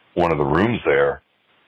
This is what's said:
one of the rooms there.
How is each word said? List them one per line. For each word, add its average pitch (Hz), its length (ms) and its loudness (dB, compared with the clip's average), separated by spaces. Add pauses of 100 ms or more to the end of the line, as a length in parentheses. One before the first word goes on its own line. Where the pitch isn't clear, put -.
(140)
one 85 180 0
of 76 60 -2
the 73 60 -2
rooms 87 400 0
there. 71 380 0 (460)